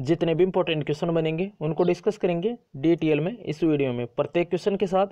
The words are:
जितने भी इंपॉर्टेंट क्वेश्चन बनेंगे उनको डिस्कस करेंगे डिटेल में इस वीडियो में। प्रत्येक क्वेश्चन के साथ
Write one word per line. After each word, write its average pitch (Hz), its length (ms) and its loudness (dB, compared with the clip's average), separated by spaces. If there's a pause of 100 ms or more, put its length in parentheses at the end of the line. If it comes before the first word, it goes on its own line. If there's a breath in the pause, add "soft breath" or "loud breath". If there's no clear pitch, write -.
जितने 165 340 0
भी 160 100 4
इंपॉर्टेंट 170 400 0
क्वेश्चन 165 260 -2
बनेंगे 165 400 -2 (100)
उनको 160 240 0
डिस्कस 180 320 0
करेंगे 185 420 -2 (180)
डिटेल 156 440 2
में 175 180 -4
इस - 260 -6
वीडियो 139 280 2
में। 120 140 -4
प्रत्येक 165 420 -2
क्वेश्चन 196 280 -2
के 202 100 -2
साथ 190 260 2